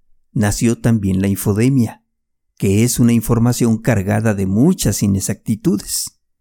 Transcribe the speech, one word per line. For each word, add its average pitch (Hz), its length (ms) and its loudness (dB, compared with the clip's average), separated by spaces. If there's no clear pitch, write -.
nació 113 460 0
también 98 420 0
la 98 80 0
infodemia, 110 760 0
que 104 240 2
es 127 160 0
una 117 140 4
información 117 680 0
cargada 107 560 0
de 98 120 -4
muchas 113 580 0
inexactitudes. - 1160 -4